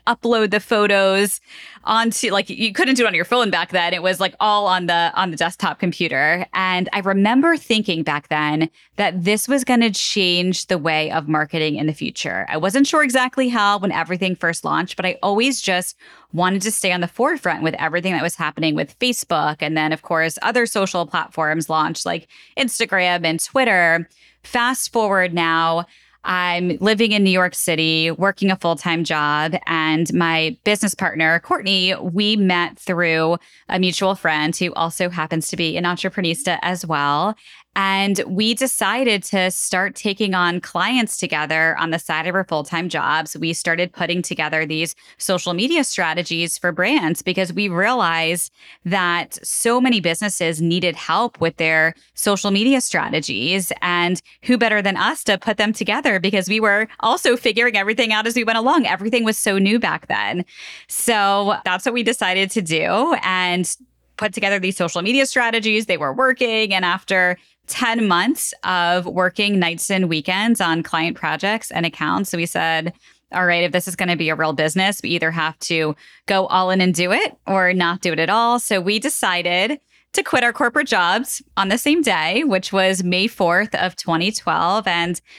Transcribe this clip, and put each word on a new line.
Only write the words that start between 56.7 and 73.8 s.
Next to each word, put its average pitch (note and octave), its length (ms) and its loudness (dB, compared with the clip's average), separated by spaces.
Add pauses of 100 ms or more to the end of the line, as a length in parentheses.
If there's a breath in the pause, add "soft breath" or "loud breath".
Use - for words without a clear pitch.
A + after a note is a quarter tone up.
also B3+ 360 2
figuring A3+ 400 0
everything A3 340 0
out G#3+ 140 0
as A3+ 100 -2
we A#3+ 80 0
went A3+ 140 0
along. B3 300 2
Everything A3 360 0
was A3 140 0
so G3 220 2
new G3 180 4
back D#3+ 300 -2
then. G#2+ 380 -2 (420 loud breath)
So G3+ 760 2
that's F#3 220 -2
what A#3 80 0
we A#3+ 80 0
decided F#3+ 500 0
to A3+ 120 -2
do E3+ 580 2
and F3+ 500 0 (460)
put G#3 160 -4
together G3+ 240 0
these F#3 180 -2
social E3+ 280 -2
media C4 240 2
strategies. A3 580 0
They F3+ 120 0
were C#3+ 140 -2
working. A3+ 640 0
And F#3 100 0
after F3+ 540 0 (300 soft breath)
ten A#3 400 0
months F#3+ 460 0 (100)
of F3+ 420 2
working F#3 540 0
nights E3+ 320 -2
and F#3+ 160 2
weekends F#3 540 -2
on E3 200 0
client E3 360 -4
projects G3 520 -4
and E3+ 160 -4
accounts, E3+ 480 -2
we E3+ 120 -2
said, E3 480 -2 (400 soft breath)
"All F3+ 120 0
right, F3 200 2
if E3+ 80 -2
this F3+ 160 -2